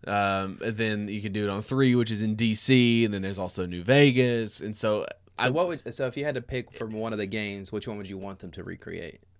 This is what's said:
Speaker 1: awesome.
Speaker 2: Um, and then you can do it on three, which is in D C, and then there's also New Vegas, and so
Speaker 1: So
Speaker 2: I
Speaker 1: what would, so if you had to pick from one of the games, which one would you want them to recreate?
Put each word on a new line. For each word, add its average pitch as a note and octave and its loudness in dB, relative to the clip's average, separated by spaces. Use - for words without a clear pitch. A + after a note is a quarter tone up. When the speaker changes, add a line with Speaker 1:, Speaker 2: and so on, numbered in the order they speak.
Speaker 1:
awesome. G2 -2
Speaker 2:
Um, G2 0
and A2 -4
then G#2+ -2
you G#2 -6
can G#2 -6
do G#2 -2
it G2+ 0
on G2 -2
three, C3 4
which A#2 2
is G#2+ -2
in G#2+ 0
D A2+ 2
C, A#2 6
and G#2 0
then G2 -4
there's G2 -4
also F#2 -4
New F2 -8
Vegas, B2 4
and G#2+ -8
so G#2+ 2
Speaker 1:
So A#2 2
Speaker 2:
I B2+ 4
Speaker 1:
what E3+ 2
would, C3+ -8
so C3 -4
if A#2+ -6
you C#3+ -4
had D3 -2
to A#2+ -4
pick B2 -8
from A2 -6
one A2 -4
of G#2+ -4
the G#2 0
games, G2+ -6
which G#2 -6
one G#2+ -8
would G2 -10
you F#2+ -10
want F#2+ -12
them F2+ -14
to F2+ -12
recreate? F2 -12